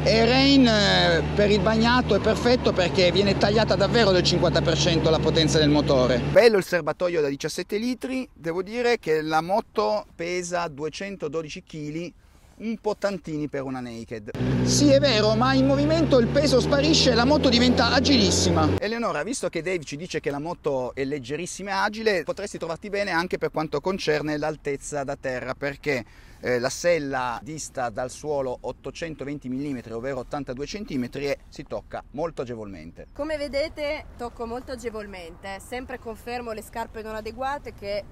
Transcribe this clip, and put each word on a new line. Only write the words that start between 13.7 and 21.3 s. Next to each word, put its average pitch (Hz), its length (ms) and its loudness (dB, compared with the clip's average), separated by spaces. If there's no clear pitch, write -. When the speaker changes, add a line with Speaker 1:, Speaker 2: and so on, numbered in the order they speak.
Speaker 1:
naked. 117 520 -10
Sì, 285 260 4
è 269 100 8
vero, 220 360 4
ma 254 180 2
in 269 140 4
movimento 285 500 4
il 233 80 6
peso 277 340 4
sparisce 277 520 4
e - 20 4
la 226 100 4
moto 277 260 4
diventa 240 420 4
agilissima. 190 760 4
Eleonora, 208 420 -2
visto 196 260 -4
che 170 140 -4
Dave 175 220 -4
ci 147 120 -10
dice 160 240 -6
che 147 120 -4
la 143 80 -4
moto 143 560 -4
è 135 100 -2
leggerissima 151 640 -8